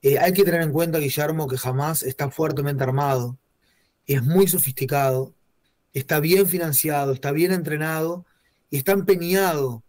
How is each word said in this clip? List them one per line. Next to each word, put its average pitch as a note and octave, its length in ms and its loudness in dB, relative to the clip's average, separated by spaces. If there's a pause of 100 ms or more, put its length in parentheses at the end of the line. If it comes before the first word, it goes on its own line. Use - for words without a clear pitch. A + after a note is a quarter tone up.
Eh, C#3 160 4
hay F3+ 120 2
que F#3+ 120 4
tener E3+ 180 2
en D#3 100 -2
cuenta, E3 280 0
Guillermo, D3 480 -2
que B2+ 160 -6
Hamas C#3 400 -2
está C3 260 -4
fuertemente C#3+ 540 -2
armado, C3 520 -2 (720)
es C#3 160 0
muy F3 260 4
sofisticado, C3+ 880 -2 (580)
está D3+ 280 -2
bien F3+ 260 4
financiado, D3+ 680 0
está C#3+ 180 -4
bien E3 200 2
entrenado D#3+ 760 -4 (420)
y D3 80 -4
está C#3 140 0
empeñado F3 960 2